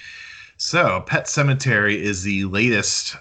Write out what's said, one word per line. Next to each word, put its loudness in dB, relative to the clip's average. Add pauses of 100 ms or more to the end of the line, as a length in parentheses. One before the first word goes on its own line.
(640)
So, 2
Pet -2
Sematary 2
is -2
the 0
latest, 0